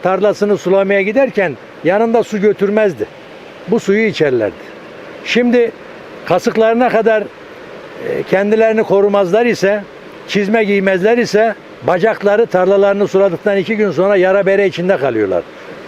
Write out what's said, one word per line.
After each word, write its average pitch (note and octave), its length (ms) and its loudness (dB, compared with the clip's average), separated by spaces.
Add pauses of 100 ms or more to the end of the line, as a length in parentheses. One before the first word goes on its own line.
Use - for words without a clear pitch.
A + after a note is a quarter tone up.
tarlasını F#3+ 540 0
sulamaya G3 440 2
giderken G3+ 560 0 (260)
yanında A3 400 2
su G#3 180 -6
götürmezdi. G3+ 640 0 (600)
Bu G#3 120 0
suyu G#3 260 0
içerlerdi. B2+ 500 0 (680)
Şimdi A#3+ 460 2 (540)
kasıklarına A3+ 640 2
kadar, G#3+ 320 2
e, - 1080 -10
kendilerini A3 540 2
korumazlar G3+ 640 2
ise, G3+ 380 0 (440)
çizme G#3 360 0
giymezler G3 540 2
ise G#3+ 380 2 (320)
bacakları G3+ 580 2
tarlalarını G3 640 2
suladıktan G3 500 0
iki G3 200 -2
gün G#3 140 0
sonra F#3 240 2
yara F#3+ 300 2
bere G3 220 2
içinde F3+ 300 0
kalıyorlar. G#2+ 460 0 (440)